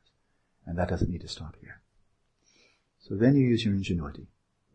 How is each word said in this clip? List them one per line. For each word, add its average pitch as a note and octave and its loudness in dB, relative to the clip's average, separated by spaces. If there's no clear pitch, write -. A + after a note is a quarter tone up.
And E2+ -8
that F2+ -2
doesn't E2+ -2
need E2+ -8
to - -16
stop - -14
here. - -20
So - -10
then A#2+ 6
you C3 6
use A2+ 2
your G2+ 2
ingenuity. F2 -4